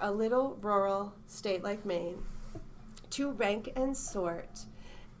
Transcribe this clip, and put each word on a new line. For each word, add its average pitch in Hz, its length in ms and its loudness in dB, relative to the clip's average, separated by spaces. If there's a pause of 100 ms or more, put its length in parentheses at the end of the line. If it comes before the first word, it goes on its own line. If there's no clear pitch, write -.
a 202 80 2
little 226 500 4
rural 202 500 4 (140)
state 185 380 0
like 208 240 -2
Maine 175 360 0 (840)
to 277 220 0
rank 214 440 2
and 269 220 2
sort - 640 -2 (600)